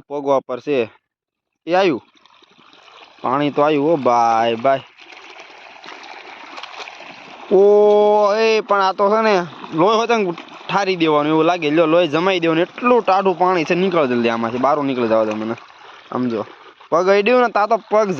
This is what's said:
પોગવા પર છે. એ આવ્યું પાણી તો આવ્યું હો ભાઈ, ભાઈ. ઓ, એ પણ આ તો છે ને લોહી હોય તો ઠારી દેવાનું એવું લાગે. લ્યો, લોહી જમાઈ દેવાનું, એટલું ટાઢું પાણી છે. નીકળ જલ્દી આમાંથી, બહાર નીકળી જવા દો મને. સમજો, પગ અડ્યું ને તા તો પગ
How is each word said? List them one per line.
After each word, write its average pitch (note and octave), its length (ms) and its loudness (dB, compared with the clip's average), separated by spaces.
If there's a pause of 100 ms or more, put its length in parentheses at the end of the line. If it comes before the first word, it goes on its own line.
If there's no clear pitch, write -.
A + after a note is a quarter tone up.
પોગવા C#3 400 -2
પર B2+ 180 -10
છે. D3 100 -2 (920)
એ D#3+ 120 -6
આવ્યું E3+ 240 0 (1200)
પાણી C3+ 340 -2
તો D3 80 2
આવ્યું D3 220 0
હો E3 100 0 (100)
ભાઈ, A#2 580 0
ભાઈ. C3+ 200 0 (2750)
ઓ, - 20 6 (840)
એ - 20 2 (220)
પણ G3+ 180 2
આ F#3 140 -2
તો G3+ 120 2
છે A3 140 2
ને G#3+ 80 2 (460)
લોહી G#3+ 180 2
હોય A3+ 140 -2
તો A#3 40 2 (520)
ઠારી F#3+ 340 -2
દેવાનું D3+ 300 2
એવું D#3+ 180 2
લાગે. E3+ 240 -2
લ્યો, D#3+ 200 2
લોહી E3+ 200 2
જમાઈ F3+ 300 0
દેવાનું, E3 220 0
એટલું B3 360 0
ટાઢું F#3+ 400 0
પાણી F3+ 260 0
છે. F#3 60 0
નીકળ F3 380 0
જલ્દી A#2 200 0
આમાંથી, A#2 320 -4
બહાર D3 200 2
નીકળી B2 280 -2
જવા A2 160 2
દો G#2+ 120 -6
મને. A2 160 -8 (540)
સમજો, A#2+ 360 -6 (440)
પગ F3+ 180 0 (100)
અડ્યું A#3+ 260 2
ને A#3 120 0
તા G#3 140 0
તો A3+ 60 0 (140)
પગ G#3+ 160 2 (140)